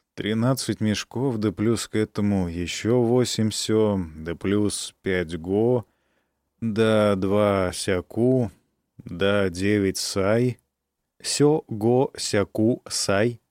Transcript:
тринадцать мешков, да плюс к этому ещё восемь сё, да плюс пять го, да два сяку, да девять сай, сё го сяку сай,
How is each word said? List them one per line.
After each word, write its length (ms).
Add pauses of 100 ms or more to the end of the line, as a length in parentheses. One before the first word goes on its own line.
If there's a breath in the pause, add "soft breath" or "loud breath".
(160)
тринадцать 680
мешков, 560
да 140
плюс 360
к 60
этому 540
ещё 520
восемь 520
сё, 520 (120)
да 180
плюс 720
пять 360
го, 460 (760)
да 540
два 600
сяку, 720 (480)
да 520
девять 500
сай, 580 (680)
сё 440
го 500
сяку 720
сай, 600